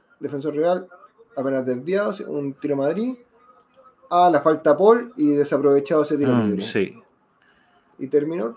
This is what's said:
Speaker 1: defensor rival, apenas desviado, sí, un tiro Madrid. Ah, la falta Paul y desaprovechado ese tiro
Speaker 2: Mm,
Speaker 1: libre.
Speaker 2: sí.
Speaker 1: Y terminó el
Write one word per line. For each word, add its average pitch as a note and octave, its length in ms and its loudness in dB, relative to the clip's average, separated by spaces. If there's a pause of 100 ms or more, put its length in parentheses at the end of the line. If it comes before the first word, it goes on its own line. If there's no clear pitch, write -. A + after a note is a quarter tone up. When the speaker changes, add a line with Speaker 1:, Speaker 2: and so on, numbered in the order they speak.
(180)
Speaker 1:
defensor C#3+ 360 -8
rival, F3 340 -2 (480)
apenas C3 300 -2
desviado, F#3 480 -4
sí, - 120 -12
un C#3+ 280 -6
tiro C#3+ 220 -4
Madrid. F#3 380 -2 (960)
Ah, F3 220 6
la D3 80 2
falta D#3 340 2
Paul A3+ 420 4
y D3 180 2
desaprovechado C#3+ 680 2
ese D3+ 160 0
tiro C3+ 160 0
Speaker 2:
Mm, A#2+ 140 2
Speaker 1:
libre. G2 180 -2
Speaker 2:
sí. - 380 -4 (960)
Speaker 1:
Y C3+ 100 -10
terminó D#3+ 380 0
el A#3 100 -8